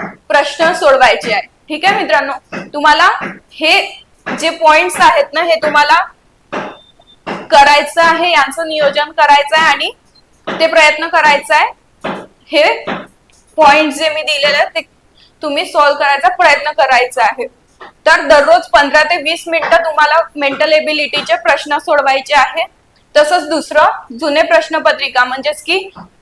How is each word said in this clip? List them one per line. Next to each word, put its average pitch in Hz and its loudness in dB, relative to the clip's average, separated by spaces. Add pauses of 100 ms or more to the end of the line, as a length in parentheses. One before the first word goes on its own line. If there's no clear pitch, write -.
(280)
प्रश्न 302 0
सोडवायचे 269 2
आहे. 202 -2
ठीक - -8
आहे 403 0
मित्रांनो, 277 -2 (400)
तुम्हाला 302 2 (420)
हे - -2 (360)
जे 320 -4
पॉइंट्स 330 2
आहेत 320 4
ना, 311 -4
हे 339 0
तुम्हाला 302 2 (1500)
करायचं 294 4
आहे, 339 0
यांचं 311 -2
नियोजन 302 -2
करायचं 285 2
आहे 320 2
आणि 294 -4 (680)
ते 330 2
प्रयत्न 311 2
करायचा 302 0
आहे. 339 2 (800)
हे - 0 (720)
पॉइंट 302 4
जे 311 -4
मी 302 -6
दिलेले 294 -2
आहेत 311 0
ते 320 -8 (600)
तुम्ही 311 -6
सॉल्व्ह 294 2
करायचा 285 0
प्रयत्न 302 0
करायचा 254 0
आहे. 220 -2 (340)
तर - 0
दररोज 311 4
पंधरा 294 2
ते 320 -4
वीस 320 -6
मिनिटं 330 0
तुम्हाला 302 0 (200)
मेंटल 285 -2
एबिलिटीचे 302 -2
प्रश्न 294 -2
सोडवायचे 277 -2
आहे. 294 0 (520)
तसंच 302 2
दुसरं, 302 -2
जुने 294 0
प्रश्नपत्रिका 311 0
म्हणजेच 254 -6
की 381 -4 (320)